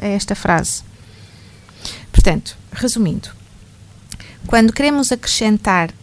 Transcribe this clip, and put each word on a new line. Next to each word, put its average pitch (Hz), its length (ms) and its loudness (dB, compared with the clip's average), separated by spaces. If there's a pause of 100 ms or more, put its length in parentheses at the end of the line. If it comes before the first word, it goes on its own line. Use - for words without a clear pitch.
a - 60 -6
esta 202 260 -4
frase. - 480 -2 (1300)
Portanto, - 460 4 (160)
resumindo, 226 560 -2 (1160)
quando 226 260 4
queremos 277 400 0
acrescentar 214 800 0 (120)